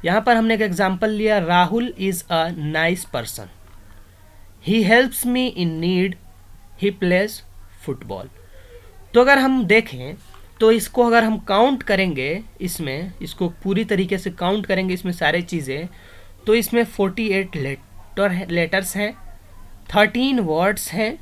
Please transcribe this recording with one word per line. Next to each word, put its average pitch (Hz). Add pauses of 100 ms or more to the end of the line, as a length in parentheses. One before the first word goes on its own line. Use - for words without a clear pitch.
यहाँ 180
पर 233
हमने 226
एक 214
एग्जांपल 190
लिया, 214
"राहुल 180
is 190 (100)
a 160 (300)
nice 160
person, 113 (1160)
he 220
helps 233
me 247 (120)
in 170 (100)
need, 185 (680)
he 202
plays 190 (500)
football।" 113 (880)
तो 233
अगर 269
हम 262
देखें 165 (440)
तो 220
इसको 233
अगर 233
हम 220
काउंट 226
करेंगे, 180 (180)
इसमें, 175 (100)
इसको 175 (140)
पूरी 196
तरीके 190
से 190
काउंट 185
करेंगे, 190
इसमें 180
सारे 165
चीज़ें, 156 (580)
तो 214
इसमें 233
फ़ोर्टी 208
एट 190
लेटर 139
है, 180
लेटर्स 170
हैं, 208 (760)
थर्टीन 240
वर्ड्स 175
हैं 220